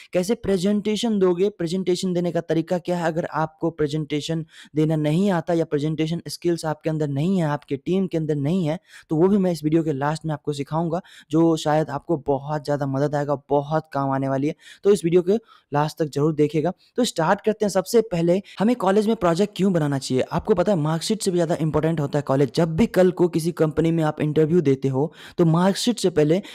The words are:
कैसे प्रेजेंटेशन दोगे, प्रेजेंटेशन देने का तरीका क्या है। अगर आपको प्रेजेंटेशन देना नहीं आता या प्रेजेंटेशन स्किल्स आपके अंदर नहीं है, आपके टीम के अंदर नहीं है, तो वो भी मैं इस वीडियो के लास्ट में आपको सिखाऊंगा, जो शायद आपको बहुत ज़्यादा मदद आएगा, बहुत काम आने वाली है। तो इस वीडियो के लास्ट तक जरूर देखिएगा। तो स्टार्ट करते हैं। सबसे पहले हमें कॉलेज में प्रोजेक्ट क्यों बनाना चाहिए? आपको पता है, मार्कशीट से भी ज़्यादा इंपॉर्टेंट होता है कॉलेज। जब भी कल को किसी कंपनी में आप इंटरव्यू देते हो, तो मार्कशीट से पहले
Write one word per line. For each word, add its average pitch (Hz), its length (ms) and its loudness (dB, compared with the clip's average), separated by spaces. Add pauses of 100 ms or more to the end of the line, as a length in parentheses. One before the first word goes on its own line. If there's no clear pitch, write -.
(140)
कैसे 185 220 0
प्रेजेंटेशन 208 840 0
दोगे, 185 300 2
प्रेजेंटेशन 180 640 -2
देने 175 180 0
का 175 100 -2
तरीका 165 360 -2
क्या 175 200 -4
है। 170 80 -4
अगर 165 200 -2
आपको 156 440 -4
प्रेजेंटेशन 151 760 -4 (300)
देना 156 200 2
नहीं 156 360 2
आता 170 220 -2
या 165 120 0
प्रेजेंटेशन 160 640 -2
स्किल्स 165 380 -4
आपके 156 240 -4
अंदर 156 180 -2
नहीं 151 300 0
है, 170 80 2
आपके 147 320 -4
टीम 185 300 -2
के 170 100 -4
अंदर 156 180 -2
नहीं 151 300 0
है, 156 140 -2 (300)
तो 160 60 0
वो 170 120 4
भी 202 100 4
मैं 185 140 2
इस 151 120 -6
वीडियो 156 200 2
के 151 100 -2
लास्ट 143 320 -4
में 156 80 -4
आपको 147 200 -6
सिखाऊंगा, 156 480 -4 (300)
जो 165 260 4
शायद 156 320 0
आपको 143 280 -4
बहुत 143 460 -4
ज़्यादा 143 220 -2
मदद 139 300 -2
आएगा, 143 240 -2 (100)
बहुत 147 440 0
काम 139 160 -2
आने 135 200 -2
वाली 135 180 -2
है। 160 80 -4 (280)
तो 202 80 4
इस 208 120 2
वीडियो 170 180 4
के 175 120 0 (400)
लास्ट 147 260 -2
तक 160 60 0
जरूर 147 280 0
देखिएगा। 151 400 0 (220)
तो 247 80 2
स्टार्ट 185 380 0
करते 214 240 -2
हैं। 202 40 0
सबसे 196 320 2
पहले 175 400 0 (180)
हमें 233 160 2
कॉलेज 202 320 2
में 226 80 2
प्रोजेक्ट 180 420 0
क्यों 190 160 2
बनाना 143 260 0
चाहिए? 127 320 -2
आपको - 220 -2
पता 180 180 2
है, 196 60 2
मार्कशीट 160 440 -2
से 196 100 0
भी 175 60 0
ज़्यादा 165 180 0
इंपॉर्टेंट 156 440 0
होता 143 200 -2
है 139 40 -2
कॉलेज। 135 320 2
जब 160 200 0
भी 226 100 4
कल 185 260 4
को 180 160 2
किसी 170 240 -2
कंपनी 160 400 0
में 165 120 0
आप 151 180 -2
इंटरव्यू 156 400 2
देते 135 260 0
हो, 135 260 -2 (240)
तो 175 80 4
मार्कशीट 185 540 2
से 185 100 0
पहले 160 320 2 (140)